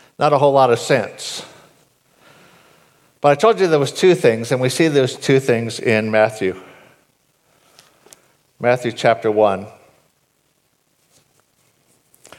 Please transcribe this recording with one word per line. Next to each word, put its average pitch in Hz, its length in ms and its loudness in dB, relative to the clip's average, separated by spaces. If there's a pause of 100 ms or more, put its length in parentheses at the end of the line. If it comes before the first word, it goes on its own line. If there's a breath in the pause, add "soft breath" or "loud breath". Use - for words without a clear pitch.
(200 soft breath)
not 147 140 0
a 139 40 2
whole 139 140 2
lot 135 180 4
of 117 100 0
sense. - 640 -6 (1800 soft breath)
But 143 100 4
I 143 40 2
told 208 260 2
you 185 60 4
there 156 120 2
was 135 140 -4
two 180 220 2
things, 117 360 0
and 127 80 -2
we 127 80 0
see 160 220 0
those 135 260 0
two 135 240 0
things 117 400 -2
in 110 320 -2
Matthew. 110 500 0 (2000 soft breath)
Matthew 123 320 -2
chapter 113 400 -2
one, 101 360 0 (2750 soft breath)